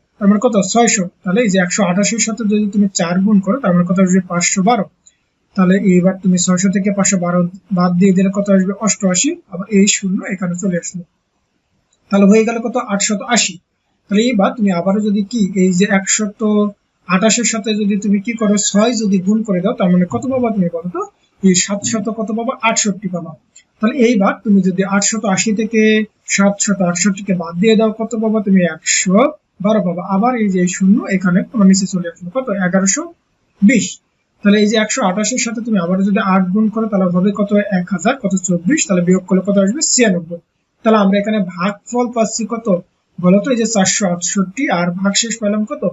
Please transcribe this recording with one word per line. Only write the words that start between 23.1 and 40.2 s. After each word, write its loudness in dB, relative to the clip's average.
তাহলে -2
এইবার 4
তুমি 4
যদি 0
আটশত -2
আশি 0
থেকে 0
সাতশত 0
আটষট্টি 0
কে -2
বাদ -6
দিয়ে 4
দাও, 2
কত -8
পাবা 0
তুমি, 4
একশো 0
বারো 2
পাবা। -4
আবার 2
এই 0
যে 0
শূন্য 2
এখানে 0
তোমার 2
নিচে 4
চলে -6
আসলো, -14
কত, -4
এগারোশো 0
বিশ। 4
তাহলে 4
এই 2
যে 0
একশো -2
আঠাশের -2
সাথে -6
তুমি -2
আবার -2
যদি 0
আট 2
গুণ 0
করো, -4
তাহলে 0
হবে 0
কত, -2
এক 0
হাজার -2
কত, -4
চব্বিশ, -2
তাহলে 0
বিয়োগ 2
করলে 0
কত -2
আসবে, 0
ছিয়ানব্বই। 0